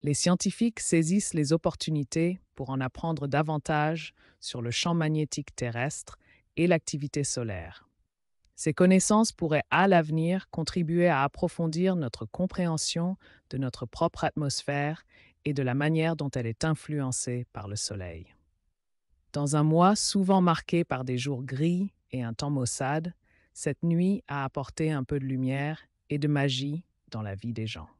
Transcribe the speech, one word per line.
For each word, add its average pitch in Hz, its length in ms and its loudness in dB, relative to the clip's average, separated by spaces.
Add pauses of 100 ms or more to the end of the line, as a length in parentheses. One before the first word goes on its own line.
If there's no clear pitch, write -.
Les 143 120 2
scientifiques 185 640 0
saisissent 170 520 2
les 151 200 2
opportunités 165 880 -2 (140)
pour 131 160 -8
en 135 100 -2
apprendre 143 460 -4
davantage 151 880 0 (260)
sur - 200 -10
le 117 100 -4
champ 170 240 0
magnétique 156 600 -2
terrestre 120 640 -6 (380)
et 165 100 2
l'activité 147 580 0
solaire. 95 640 -6 (680)
Ces - 200 -2
connaissances 190 580 6
pourraient, 156 380 0
à 180 180 4
l'avenir, 165 600 2
contribuer 170 580 0
à 139 140 4
approfondir 170 760 0
notre 123 300 -4
compréhension 175 920 -2 (320)
de 127 100 -6
notre 127 280 -4
propre - 380 -2
atmosphère 143 800 -2 (400)
et 147 100 -2
de 139 80 0
la 123 120 0
manière 160 400 2
dont 143 160 -4
elle 123 160 -4
est 113 180 -4
influencée 131 880 -2
par 98 140 -10
le 101 80 -8
soleil. 92 520 -8 (1080)
Dans 147 240 0
un 151 60 6
mois 170 340 6
souvent 196 440 2
marqué 170 440 2
par 131 200 -4
des 127 140 -2
jours 127 240 -4
gris 165 500 0 (180)
et 127 120 -4
un 117 120 -4
temps 147 160 -4
maussade, 139 640 -2 (380)
cette - 300 -4
nuit 175 460 2
a 139 160 -4
apporté 156 480 -4
un 139 100 -2
peu 143 160 -4
de 135 60 -6
lumière 135 560 -4 (300)
et 147 80 -2
de 147 100 0
magie 143 560 0 (260)
dans 110 120 -8
la 101 120 -6
vie 113 180 -8
des 110 140 -4
gens. 85 220 -10 (120)